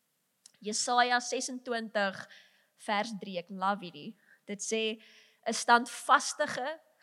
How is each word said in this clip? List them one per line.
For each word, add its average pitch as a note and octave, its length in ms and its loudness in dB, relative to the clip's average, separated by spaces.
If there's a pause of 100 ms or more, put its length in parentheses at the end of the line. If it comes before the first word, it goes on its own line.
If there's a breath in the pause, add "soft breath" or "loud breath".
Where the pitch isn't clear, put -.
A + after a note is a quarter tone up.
(600)
Jesaja B3 640 2
sesentwintig A3+ 960 -2 (640 soft breath)
vers G#3+ 360 0
drie, G3 200 -8
ek E3+ 80 -12
love F#3+ 380 -2
hierdie. E3 260 -12 (360 soft breath)
Dit G3+ 120 -8
sê, A3 400 -2 (480 soft breath)
"'n A#3+ 40 0
Standvastige C4+ 1300 2 (220)